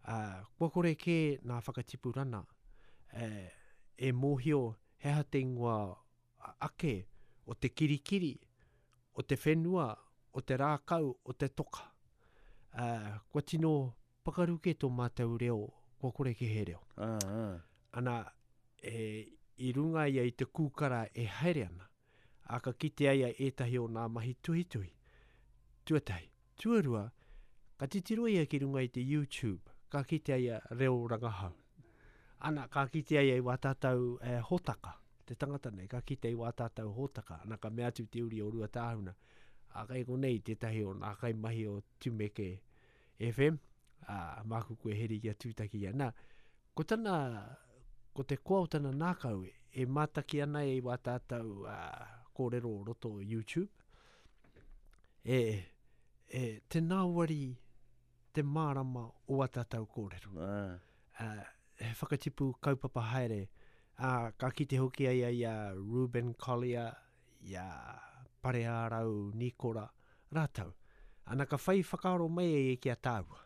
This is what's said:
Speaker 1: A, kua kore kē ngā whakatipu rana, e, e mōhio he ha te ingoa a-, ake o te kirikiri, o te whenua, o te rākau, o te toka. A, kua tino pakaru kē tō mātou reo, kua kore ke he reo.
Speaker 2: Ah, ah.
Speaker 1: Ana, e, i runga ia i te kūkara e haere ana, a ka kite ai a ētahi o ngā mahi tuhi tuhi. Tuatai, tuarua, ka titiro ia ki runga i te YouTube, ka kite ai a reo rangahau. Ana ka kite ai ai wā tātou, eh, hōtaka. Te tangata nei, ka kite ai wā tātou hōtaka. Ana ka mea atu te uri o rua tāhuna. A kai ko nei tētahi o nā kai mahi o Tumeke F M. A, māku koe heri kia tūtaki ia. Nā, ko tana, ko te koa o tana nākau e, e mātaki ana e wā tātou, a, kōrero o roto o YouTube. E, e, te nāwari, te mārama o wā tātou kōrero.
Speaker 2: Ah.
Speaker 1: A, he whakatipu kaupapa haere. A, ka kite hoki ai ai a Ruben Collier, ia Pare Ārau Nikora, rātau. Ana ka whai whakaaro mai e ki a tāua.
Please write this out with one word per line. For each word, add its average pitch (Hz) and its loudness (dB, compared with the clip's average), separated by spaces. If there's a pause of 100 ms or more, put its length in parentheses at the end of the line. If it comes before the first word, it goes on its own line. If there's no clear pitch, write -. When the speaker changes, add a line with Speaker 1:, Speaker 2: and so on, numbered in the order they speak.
Speaker 1:
A, 104 -6 (120)
kua 165 2
kore 170 4
kē 160 2
ngā 120 -4
whakatipu 123 -4
rana, 120 -2 (680)
e, 107 -6 (460)
e 131 2
mōhio 139 4 (400)
he 143 2
ha 147 4
te 139 2
ingoa 120 2 (640)
a-, - -14
ake 147 -2 (520)
o 113 -6
te - -2
kirikiri, 156 2 (840)
o - -4
te 135 2
whenua, 165 4 (440)
o 135 -2
te 131 0
rākau, 147 2 (140)
o 127 -8
te 139 0
toka. - -6 (920)
A, 120 -2 (440)
kua 147 0
tino 160 2 (520)
pakaru 170 2
kē 165 2
tō 139 0
mātou 120 0
reo, 117 2 (400)
kua 131 0
kore 127 0
ke 120 -2
he 107 2
reo. 85 -6 (140)
Speaker 2:
Ah, 110 -2
ah. 101 -4 (320)
Speaker 1:
Ana, 120 -2 (680)
e, 110 -6 (280)
i 127 -2
runga 151 2
ia 135 4
i 120 2
te - -2
kūkara 131 0 (100)
e 117 -2
haere 135 2
ana, 90 -12 (680)
a 120 -2
ka 127 -2
kite 147 2
ai 135 8
a 123 4
ētahi 127 0
o 117 0
ngā 113 -2
mahi 117 -2
tuhi 170 0
tuhi. 98 -4 (960)
Tuatai, 104 2 (340)
tuarua, 147 4 (720)
ka 139 -2
titiro 220 0
ia 180 6
ki 147 0
runga 139 2
i 127 0
te 123 -2
YouTube, 131 0 (260)
ka 143 0
kite 147 0
ai 127 4
a 110 -4 (100)
reo 123 4
rangahau. 110 -2 (880)
Ana 147 -2
ka 139 2
kite 151 2
ai 139 8
ai 127 4
wā 123 2
tātou, 127 2
eh, 123 0
hōtaka. - -2 (320)
Te 120 -10
tangata 139 -4
nei, 95 -10
ka 123 -4
kite - -4
ai 117 0
wā 117 -2
tātou 113 -4
hōtaka. 110 -6
Ana 107 -6
ka 107 -6
mea 120 -2
atu 120 -4
te 117 -4
uri 113 -4
o 104 -2
rua 110 -4
tāhuna. 113 -4 (600)
A 107 -8
kai 127 -4
ko 127 -2
nei 131 4
tētahi 110 -2
o 98 -4
nā 101 -6
kai 117 -2
mahi 110 -2
o 101 -4 (180)
Tumeke 104 -4 (600)
F 117 0
M. 147 6 (480)
A, 92 -8
māku 113 -4
koe 110 -4
heri 110 -2
kia 110 -4
tūtaki 110 -6
ia. 98 -4
Nā, 131 0 (640)
ko 156 0
tana, 220 2 (960)
ko 139 -4
te 135 0
koa 190 4
o 170 2
tana 143 0
nākau 135 -2
e, 92 -14 (200)
e 127 0
mātaki 143 0
ana 147 0
e 131 2
wā 123 -2
tātou, 117 -4
a, 101 -10 (580)
kōrero 120 0
o 101 -4
roto 113 -6
o 101 -8
YouTube. 113 -2 (1500)
E, 127 2 (880)
e, 120 -4
te 165 0
nāwari, 165 2 (800)
te 151 2
mārama 139 0 (200)
o 135 2
wā 131 4
tātou 113 -2
kōrero. 98 -8
Speaker 2:
Ah. 95 -4 (400)
Speaker 1:
A, 113 -6 (480)
he 113 -4
whakatipu 139 -2
kaupapa 131 0
haere. 113 0 (460)
A, 123 0
ka 131 0
kite 135 0
hoki 131 2
ai 127 6
ai 120 2
a 113 0 (140)
Ruben 120 0
Collier, 120 -2 (460)
ia 90 -8 (720)
Pare 123 0
Ārau 113 0
Nikora, 113 -4 (460)
rātau. 143 -2 (480)
Ana 135 0
ka 147 0
whai 190 4
whakaaro 175 2
mai 170 2 (140)
e 127 4
ki 127 0
a 117 0
tāua. 113 -2